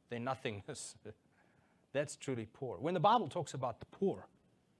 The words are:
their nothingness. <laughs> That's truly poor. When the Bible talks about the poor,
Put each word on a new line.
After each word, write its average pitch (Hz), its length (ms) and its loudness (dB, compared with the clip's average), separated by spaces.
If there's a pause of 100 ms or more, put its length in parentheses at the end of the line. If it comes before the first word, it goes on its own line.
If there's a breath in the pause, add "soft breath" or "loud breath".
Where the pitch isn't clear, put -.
their 120 100 -4
nothingness. 120 760 -6 (100)
<laughs> - 880 -20
That's 143 220 0
truly 113 360 -4
poor. 113 280 -6
When 160 140 0
the 180 60 4
Bible 208 280 8
talks 156 260 -4
about 127 260 -4
the - 80 -14
poor, 170 400 0 (520)